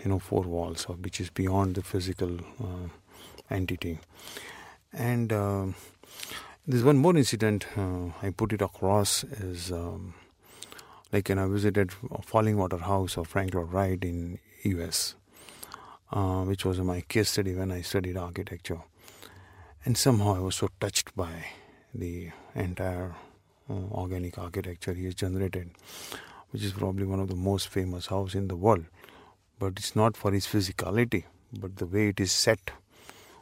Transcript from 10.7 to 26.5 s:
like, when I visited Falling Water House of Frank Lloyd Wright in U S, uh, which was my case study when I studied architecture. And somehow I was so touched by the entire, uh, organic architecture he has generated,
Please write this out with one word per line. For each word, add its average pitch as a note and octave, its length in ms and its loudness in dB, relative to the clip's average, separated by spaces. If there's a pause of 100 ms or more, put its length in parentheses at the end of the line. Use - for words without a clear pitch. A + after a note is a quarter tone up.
like, G2+ 180 2
when G2 100 4
I F#2+ 80 2
visited G2+ 440 4 (320)
Falling A2 340 4
Water F#2 200 2
House F#2+ 400 0
of E2+ 100 -4
Frank F#2+ 260 0
Lloyd E2+ 200 -2
Wright F#2 320 2
in F2 340 -4 (240)
U F#2 180 0
S, - 340 -4 (960)
uh, F#2 320 0
which G2 220 0
was F#2 140 2
my F2+ 220 0
case G#2 300 2
study G2 240 0
when F#2+ 160 -2
I F2+ 100 -4
studied F#2 360 -2
architecture. F2 640 -6 (1040)
And B2 120 2
somehow G#2 380 4
I F2+ 40 -2
was F#2 160 -2
so - 140 0 (100)
touched - 360 -2
by E2+ 300 -6 (480)
the F2+ 360 -6 (260)
entire, F2+ 600 -4 (540)
uh, - 40 -4 (180)
organic F#2 460 -4
architecture F2+ 560 -6
he F2+ 120 -4
has F#2 100 -4
generated, F#2 560 -2 (800)